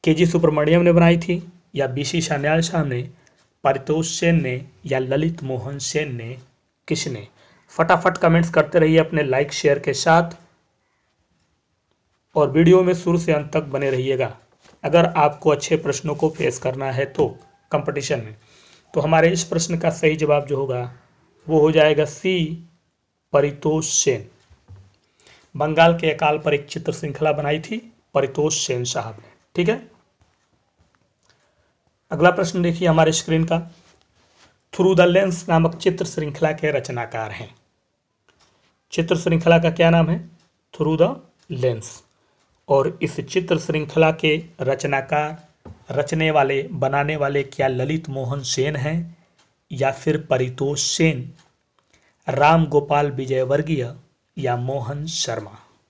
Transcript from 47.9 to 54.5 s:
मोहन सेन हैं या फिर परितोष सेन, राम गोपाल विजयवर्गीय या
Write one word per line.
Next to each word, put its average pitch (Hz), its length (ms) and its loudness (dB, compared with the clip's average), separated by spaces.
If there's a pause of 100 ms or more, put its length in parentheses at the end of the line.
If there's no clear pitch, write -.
मोहन 135 320 -6
सेन 143 340 -2
हैं 160 400 -6 (540)
या 135 220 0
फिर 151 280 -2
परितोष 135 600 -2
सेन, 151 500 -2 (960)
राम 147 380 4
गोपाल 147 460 2
विजयवर्गीय 131 840 -2 (420)
या 123 220 -2